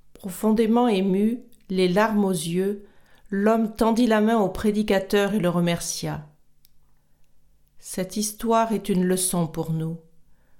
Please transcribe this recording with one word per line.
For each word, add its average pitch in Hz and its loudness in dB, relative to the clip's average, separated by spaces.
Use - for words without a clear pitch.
Profondément 220 2
ému, 202 0
les 185 2
larmes 208 2
aux 190 0
yeux, 185 -4
l'homme 214 0
tendit 233 2
la 214 4
main 226 2
au 196 2
prédicateur 202 0
et 220 0
le 175 0
remercia. 170 -4
Cette - -8
histoire 226 0
est 202 -4
une 185 2
leçon 180 0
pour 160 -6
nous. 160 -4